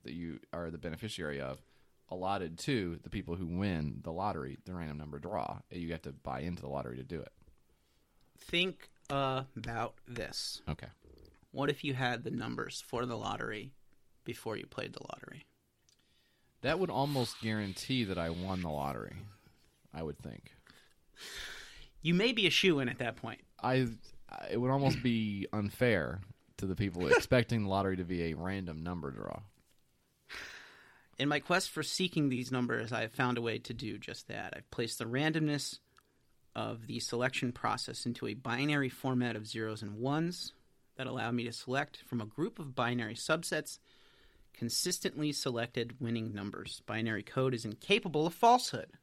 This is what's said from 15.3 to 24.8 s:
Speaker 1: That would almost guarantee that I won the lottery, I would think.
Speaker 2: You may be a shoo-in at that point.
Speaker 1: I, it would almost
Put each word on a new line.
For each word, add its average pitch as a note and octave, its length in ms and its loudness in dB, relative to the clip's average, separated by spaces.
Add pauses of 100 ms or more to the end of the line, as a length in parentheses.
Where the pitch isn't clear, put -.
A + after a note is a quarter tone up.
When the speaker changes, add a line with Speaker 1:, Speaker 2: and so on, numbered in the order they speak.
Speaker 1:
That D#3 160 4
would F#3 140 2
almost C3+ 500 2
guarantee A2 600 0
that F#2 160 0
I E2 100 2
won F#2 320 0
the E2+ 80 -2
lottery, C#2 460 -2 (760)
I D#2+ 120 -6
would D2 160 -6
think. - 320 -12 (1500)
Speaker 2:
You E3 100 6
may G#3+ 180 6
be G#3+ 140 2
a D#3 60 8
shoo-in C#3+ 380 6
at A2+ 100 -6
that A#2+ 160 0
point. - 240 -8 (200)
Speaker 1:
I, B2+ 280 6 (640)
it G2+ 100 2
would B2+ 80 4
almost C3 320 4